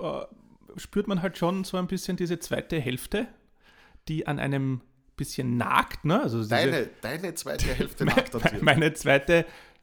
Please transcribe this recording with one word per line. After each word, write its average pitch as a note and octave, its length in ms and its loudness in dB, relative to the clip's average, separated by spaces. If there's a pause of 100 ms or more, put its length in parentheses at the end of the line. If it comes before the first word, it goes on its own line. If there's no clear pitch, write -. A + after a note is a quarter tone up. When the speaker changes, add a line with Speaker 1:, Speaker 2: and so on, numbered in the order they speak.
Speaker 1:
äh, D3+ 240 -6 (500)
spürt G3+ 300 -4
man F#3+ 160 0
halt F#3 160 -4
schon F#3+ 240 0
so F#3+ 140 -6
ein F3+ 100 -2
bisschen F#3 300 -4
diese E3+ 240 -2
zweite C#3 400 -4
Hälfte, C#3 480 -2 (800)
die D#3 180 -2
an C#3+ 140 -2
einem C3+ 400 -2 (360)
bisschen C3 400 -2
nagt, - 480 0
ne? F3 180 4
Also A#2 160 0
diese G#2+ 120 -2
Speaker 2:
Deine, C3+ 380 2 (120)
deine E3 340 -8
zweite - 320 -2
Speaker 1:
<laughs> C3 80 0
Speaker 2:
Hälfte - 300 -2
Speaker 1:
Me-, D#3 100 4
Speaker 2:
nagt - 200 2
an A#2 80 -2
dir. - 220 2
Speaker 1:
meine D3+ 300 6
zweite D#3 520 4 (360)